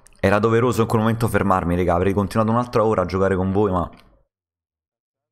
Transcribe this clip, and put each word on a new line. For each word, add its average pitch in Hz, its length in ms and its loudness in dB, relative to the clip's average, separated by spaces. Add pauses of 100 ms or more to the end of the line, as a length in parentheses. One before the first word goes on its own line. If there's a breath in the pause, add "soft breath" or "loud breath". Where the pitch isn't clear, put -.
(200)
era 101 200 2
doveroso 113 420 2
in 110 60 0
quel 113 140 0
momento 113 260 0
fermarmi, 92 480 0
raga. 87 200 0
Avrei 92 180 0
continuato 104 380 -2
un'altra 120 320 0
ora 107 200 0
a - 20 -4
giocare 95 300 0
con 92 160 -2
voi, 101 200 0
ma 87 180 -2 (1400)